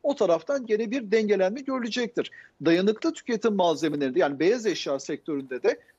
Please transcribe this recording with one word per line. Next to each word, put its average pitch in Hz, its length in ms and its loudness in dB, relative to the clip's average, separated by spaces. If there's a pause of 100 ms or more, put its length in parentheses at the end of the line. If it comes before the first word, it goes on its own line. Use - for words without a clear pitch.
o 285 120 0
taraftan 214 520 0
gene 214 240 0
bir 233 200 -4
dengelenme 208 500 2
görülecektir. 240 720 -4 (340)
Dayanıklı 196 480 2
tüketim 226 420 -2
malzemelerinde 151 640 0
yani 143 220 2
beyaz 220 260 2
eşya 151 320 -2
sektöründe 139 640 -8
de 226 160 2 (200)